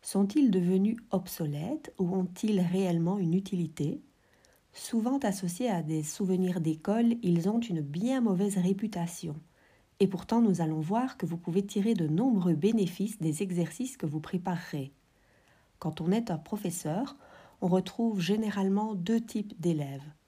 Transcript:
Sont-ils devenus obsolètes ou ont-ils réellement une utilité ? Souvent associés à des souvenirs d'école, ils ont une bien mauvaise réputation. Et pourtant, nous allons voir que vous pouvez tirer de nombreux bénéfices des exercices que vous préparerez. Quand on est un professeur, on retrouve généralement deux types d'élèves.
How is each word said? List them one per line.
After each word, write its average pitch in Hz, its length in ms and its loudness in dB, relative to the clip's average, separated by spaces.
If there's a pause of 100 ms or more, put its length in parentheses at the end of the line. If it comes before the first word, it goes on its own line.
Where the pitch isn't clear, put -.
Sont-ils 202 480 4
devenus 190 480 4 (140)
obsolètes 175 880 -4
ou 180 160 -2
ont-ils 190 440 0
réellement 180 600 2
une 170 160 2
utilité ? 175 640 -2 (720)
Souvent 240 460 -2
associés 196 500 -2
à 170 140 0
des 156 180 0
souvenirs 185 580 0
d'école, 208 640 2
ils 170 280 4
ont 226 100 2
une 180 220 -2
bien 185 380 -2
mauvaise 202 380 2
réputation. 175 800 -2 (680)
Et 196 60 6
pourtant, 196 320 0
nous 190 220 4
allons 156 180 0
voir 220 380 -2
que - 80 -4
vous 165 100 -4
pouvez 175 300 -2
tirer 202 280 0
de 170 140 0
nombreux 180 460 2
bénéfices 196 680 0
des 156 240 -2
exercices 180 540 -4
que - 80 -6
vous 156 160 -2
préparerez. 170 720 -6 (840)
Quand 156 220 -6
on 175 140 2
est 233 180 0
un 160 60 -2
professeur, 190 800 -4 (420)
on 190 80 0
retrouve 190 540 0
généralement 202 720 0
deux 202 240 0
types 208 400 -8
d'élèves. 147 500 -2 (180)